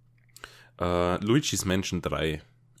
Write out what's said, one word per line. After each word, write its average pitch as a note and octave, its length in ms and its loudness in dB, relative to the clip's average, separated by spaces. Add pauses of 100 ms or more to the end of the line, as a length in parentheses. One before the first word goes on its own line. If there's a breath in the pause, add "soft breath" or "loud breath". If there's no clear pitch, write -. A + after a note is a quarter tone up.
(800 loud breath)
Äh, F2 440 0
Luigi's A2+ 420 2
Mansion F#2+ 360 0
drei. D#2 400 -2 (400)